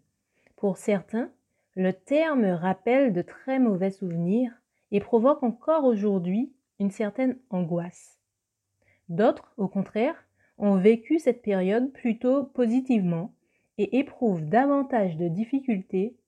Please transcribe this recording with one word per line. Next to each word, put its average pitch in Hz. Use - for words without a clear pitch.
pour 190
certains, 180
le 185
terme 277
rappelle 190
de 175
très -
mauvais 196
souvenirs 190
et 202
provoque 247
encore 277
aujourd'hui 202
une 196
certaine 247
angoisse. 175
D'autres, 220
au 190
contraire, 220
ont 202
vécu 226
cette 240
période 208
plutôt 254
positivement 226
et 220
éprouvent 196
davantage 240
de 175
difficultés 214